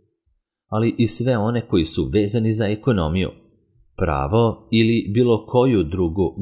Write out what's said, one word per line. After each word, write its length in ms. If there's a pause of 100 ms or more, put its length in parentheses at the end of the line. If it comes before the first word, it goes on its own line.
(680)
ali 300
i 100
sve 300
one 240
koji 240
su 280
vezani 380
za 160
ekonomiju, 600 (680)
pravo 760
ili 420
bilo 320
koju 380
drugu 580